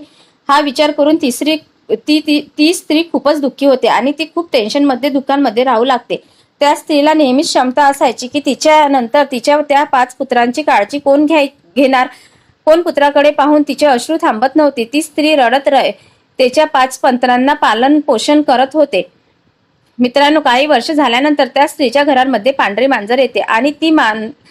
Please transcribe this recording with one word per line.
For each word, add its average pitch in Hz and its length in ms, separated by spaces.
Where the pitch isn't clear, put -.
हा 285 120
विचार 294 300
करून 302 320
तिसरी, 294 340
ती, 302 300
ती, 302 380
ती 311 160
स्त्री 320 280
खूपच 294 280
दुःखी 277 260
होते 254 220
आणि 214 240
ती 311 220
खूप 339 180
टेन्शनमध्ये, 269 580
दुःखांमध्ये 262 540
राहू 240 200
लागते. 240 380
त्या - 140
स्त्रीला 302 400
नेहमीच 285 320
क्षमता 269 400
असायची 277 400
की 285 200
तिच्यानंतर 285 840
तिच्या 285 360
त्या 285 160
पाच 262 300
पुत्रांची 247 480
काळजी 285 360
कोण 285 280
घ्याय-, 294 200
घेणार, 262 300
कोण 330 180
पुत्राकडे 285 480
पाहून 294 380
तिचे 294 180
अश्रू 269 360
थांबत 269 340
नव्हते. 285 360
ती 302 100
स्त्री 302 340
रडत 262 320
रहे-, 233 240
तिच्या 262 280
पाच 262 320
पुत्रांना 254 540
पालन 277 480
पोषण 294 420
करत 262 320
होते. 285 380
मित्रांनो, 285 420
काही 269 260
वर्ष 277 240
झाल्यानंतर 285 560
त्या 277 220
स्त्रीच्या 277 360
घरांमध्ये 254 480
पांढरी 233 340
मांजर 240 320
येते 240 220
आणि 240 300
ती 320 200
मान-, 220 380